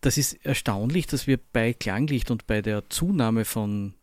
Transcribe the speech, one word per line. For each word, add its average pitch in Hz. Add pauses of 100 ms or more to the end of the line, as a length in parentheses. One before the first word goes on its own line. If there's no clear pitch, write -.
das 127
ist 139 (120)
erstaunlich, 127
dass -
wir 131 (140)
bei 117
Klanglicht 120
und 113
bei 107
der 104
Zunahme 117
von 104